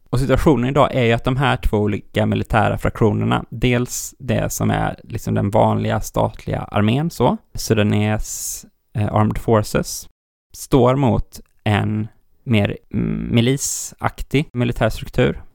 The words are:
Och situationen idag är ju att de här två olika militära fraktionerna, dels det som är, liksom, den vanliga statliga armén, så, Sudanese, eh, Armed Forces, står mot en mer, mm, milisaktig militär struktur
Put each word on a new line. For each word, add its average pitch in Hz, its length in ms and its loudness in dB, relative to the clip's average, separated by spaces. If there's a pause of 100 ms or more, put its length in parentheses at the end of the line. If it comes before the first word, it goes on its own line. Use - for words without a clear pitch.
Och 127 100 -2
situationen 131 500 2
idag 143 260 2
är 131 80 2
ju 117 80 4
att 117 120 0
de 131 140 -2
här 127 200 2
två - 200 0
olika 104 480 -2
militära 107 520 0
fraktionerna, 110 720 0
dels 123 720 -2
det 107 340 -2
som 107 180 0
är, 104 320 -2
liksom, 113 300 -6
den 107 160 0
vanliga 110 520 2
statliga 110 600 -4
armén, 113 480 0
så, 165 280 0 (160)
Sudanese, 104 1120 -2 (260)
eh, 104 200 -2
Armed 107 240 2
Forces, - 720 0 (460)
står 127 420 2
mot 127 440 0 (240)
en 107 440 0 (360)
mer, 107 340 0 (160)
mm, 58 380 -2
milisaktig - 1200 -2
militär 123 360 0
struktur - 520 -2 (120)